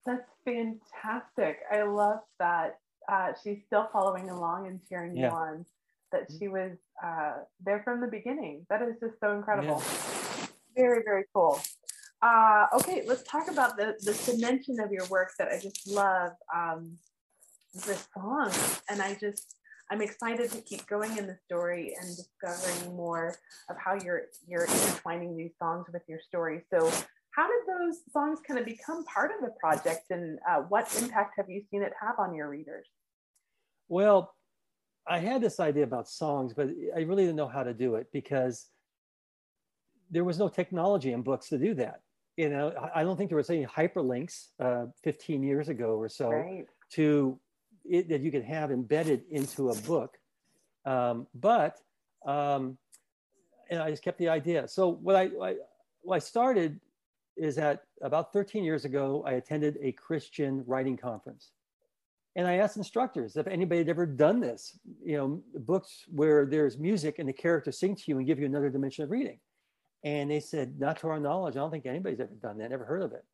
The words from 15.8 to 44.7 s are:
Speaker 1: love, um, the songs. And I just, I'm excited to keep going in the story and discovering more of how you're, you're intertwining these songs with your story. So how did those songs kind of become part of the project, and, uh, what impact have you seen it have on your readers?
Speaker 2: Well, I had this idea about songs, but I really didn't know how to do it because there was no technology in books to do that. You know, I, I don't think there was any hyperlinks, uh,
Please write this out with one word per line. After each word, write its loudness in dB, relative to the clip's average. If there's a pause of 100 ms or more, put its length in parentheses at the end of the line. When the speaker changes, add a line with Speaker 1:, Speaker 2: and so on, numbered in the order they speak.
Speaker 1:
love, 2 (220)
um, -4 (760)
the -4 (160)
songs. -2
And -2
I -2
just, -6 (340)
I'm -2
excited -4
to -8
keep -12
going -4
in -6
the -10
story -4
and -12
discovering -6
more -4 (320)
of -10
how -2
you're, -4 (200)
you're 0
intertwining -2
these -8
songs -4
with -8
your -12
story. -4
So 4 (440)
how 2
did 2
those -2 (160)
songs 0
kind -2
of -4
become -8
part -2
of -8
the -6
project, 0
and, -6 (100)
uh, 4
what 0
impact -2
have -4
you -8
seen -2
it -2
have -2
on -2
your -6
readers? -12 (1040)
Speaker 2:
Well, 6 (720)
I 0
had 0
this 0
idea 4
about -4
songs, -2
but 0 (260)
I 0
really 4
didn't 2
know 0
how -4
to -4
do 2
it -4
because 0 (1400)
there 2
was 0
no 2
technology 2
in -2
books -2
to -2
do 2
that. -4 (340)
You 0
know, 0
I, -4
I 4
don't 0
think -2
there 2
was 2
any 0
hyperlinks, -2 (120)
uh, 0 (160)